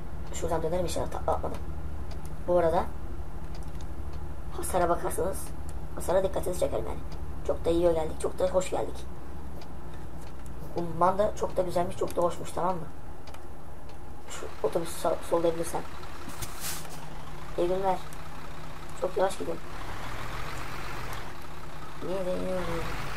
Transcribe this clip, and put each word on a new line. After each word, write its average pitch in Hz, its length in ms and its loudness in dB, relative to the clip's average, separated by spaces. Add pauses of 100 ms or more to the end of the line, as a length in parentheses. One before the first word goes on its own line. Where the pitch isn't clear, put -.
(340)
Şuradan 165 300 0
dönerim 170 220 2
inşallah, - 260 0
takla - 220 2
atmadan. - 240 0 (920)
Bu 175 100 6
arada 170 260 6 (1700)
hasara 175 320 4
bakarsanız - 480 2 (580)
hasara 185 280 4
dikkatinizi 185 360 0
çekerim - 280 2
yani. - 120 -2 (480)
Çok - 180 0
da 170 40 4
iyi 170 120 4
geldik, 160 400 4
çok - 180 0
da 185 80 4
hoş 180 220 2
geldik. - 360 -2 (1700)
Umman 175 400 4
da 208 180 4
çok - 220 0
da 190 40 6
güzelmiş, 180 360 0
çok - 180 -2
da 175 60 2
hoşmuş, 165 300 0
tamam 180 240 0
mı? 156 100 -2 (1400)
Şu - 380 0
otobüsü 175 320 0
sol-, 165 160 2 (140)
sollayabilirsen. 165 520 2 (1800)
İyi 175 100 4
günler. 185 300 2 (1040)
Çok - 160 0
yavaş 190 200 4
gidiyorum. - 260 -2 (2500)
Niye 185 200 0
deniyorum? 180 380 0 (540)